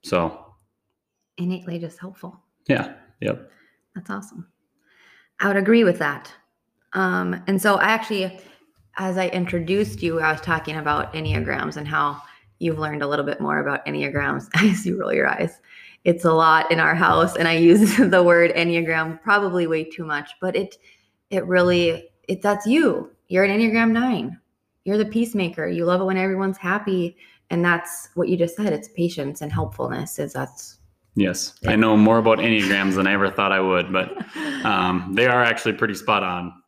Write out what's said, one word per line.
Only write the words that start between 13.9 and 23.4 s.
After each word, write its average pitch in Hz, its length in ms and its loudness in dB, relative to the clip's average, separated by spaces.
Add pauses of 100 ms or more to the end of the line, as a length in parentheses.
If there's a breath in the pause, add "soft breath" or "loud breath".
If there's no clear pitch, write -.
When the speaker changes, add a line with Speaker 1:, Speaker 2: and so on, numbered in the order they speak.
Speaker 2:
<laughs> - 40 -4
as 185 300 2
you 180 140 -2
roll - 140 -2
your - 140 2
eyes. - 320 -2 (460 loud breath)
It's 170 180 2
a 165 80 4
lot 160 400 4
in 165 80 2
our 156 160 2
house, 170 400 2
and 165 120 0
I 165 60 2
use 175 440 6
<laughs> 220 120 4
the 180 140 6
word 170 320 6
Enneagram 165 680 -2
probably 190 460 0
way 160 160 0
too 160 220 -12
much, 147 340 -6
but 185 160 -4
it, 196 220 -4 (540 soft breath)
it 190 140 -2
really, 175 640 2 (180)
it, 185 140 -4
that's 202 240 0
you. 254 460 2 (160)
You're 185 160 2